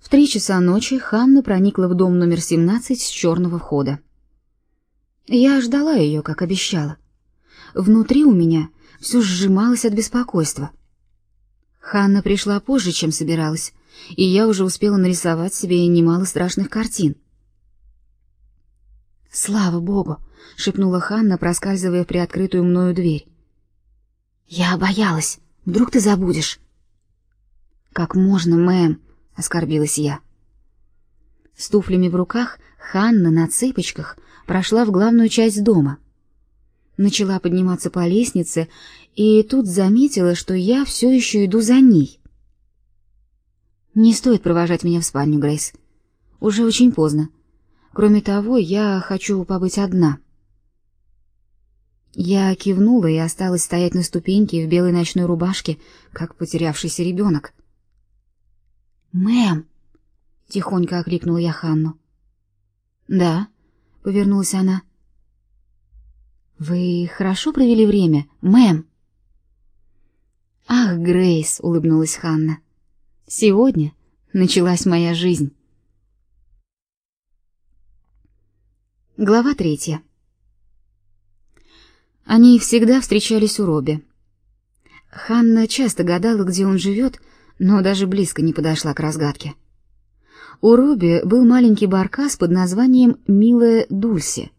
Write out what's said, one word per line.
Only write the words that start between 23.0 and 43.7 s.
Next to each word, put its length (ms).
«Я 280
боялась, 640
вдруг 240
ты 100
забудешь». 580
«Как 220
можно, 420
мэм?», 440
оскорбилась 580
я. 220
С 120
туфлями 400
в 60
руках 440
Ханна 520
на 180
цыпочках 680
прошла 380
в 60
главную 380
часть 360
дома. 340
Начала 440
подниматься 500
по 160
лестнице, 600
и 280
тут 240
заметила, 680
что 200
я 300
всё 260
ещё 340
иду 160
за 200
ней. 400